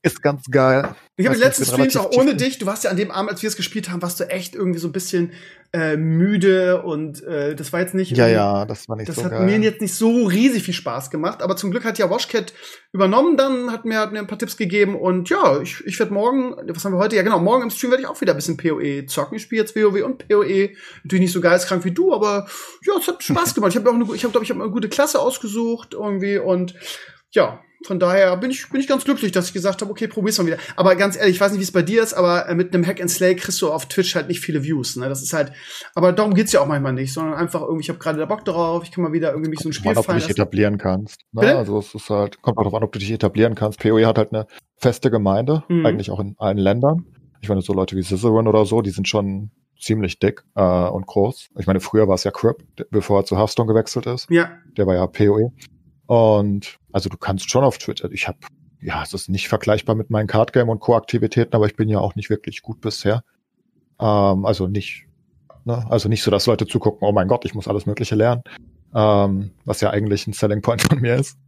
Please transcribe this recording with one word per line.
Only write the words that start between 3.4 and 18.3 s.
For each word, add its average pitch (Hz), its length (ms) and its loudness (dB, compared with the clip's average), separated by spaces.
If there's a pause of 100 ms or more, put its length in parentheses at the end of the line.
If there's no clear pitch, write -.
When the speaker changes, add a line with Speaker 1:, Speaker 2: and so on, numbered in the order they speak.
Speaker 2:
wir 214 80 -6
es - 80 -6
gespielt 196 320 -8
haben, 175 120 -6
warst 175 180 -8
du 175 100 -6
echt 180 260 -8
irgendwie 180 240 -4
so 170 80 -6
ein 151 60 -6
bisschen, 175 380 -4 (420)
äh, 156 240 -2
müde 185 840 2
und, 156 400 -8
äh, 147 320 -4
das 147 180 -10
war 185 80 -2
jetzt 185 120 -4
nicht 185 220 -2
Speaker 1:
Ja, 117 120 6
Speaker 2:
irgendwie 113 80 6
Speaker 1:
ja, 101 300 2
das 104 220 -12
war 113 80 -8
nicht 110 140 -10
Speaker 2:
das 147 80 -8
Speaker 1:
so - 80 -4
Speaker 2:
hat 175 60 -2
Speaker 1:
geil. 113 120 -2
Speaker 2:
mir 202 160 4
jetzt 214 220 0
nicht 190 140 -4
so 226 300 2
riesig 214 380 2
viel 175 120 -6
Spaß 131 340 -8
gemacht, 160 320 -4
aber 185 160 -2
zum 196 140 -4
Glück 220 120 -4
hat 226 140 -4
ja 190 120 2
Washcat - 440 -2 (400)
übernommen, 226 420 4
dann 254 360 0
hat 226 120 -8
mir, 220 160 -2
hat 208 140 -2
mir 214 60 -6
ein 208 80 -8
paar 208 100 -8
Tipps - 180 -8
gegeben 196 420 2
und 185 320 0
ja, 196 320 4
ich, - 240 -12
ich - 140 -8
werd 220 120 0
morgen, 247 440 0 (140)
was 170 160 -8
haben 196 80 -2
wir 180 60 0
heute? 208 180 2
Ja 185 60 4
genau, 202 160 2
morgen 233 240 4
im 226 60 -4
Stream 240 220 -2
werd 254 80 4
ich 262 80 -8
auch - 140 -10
wieder 180 120 2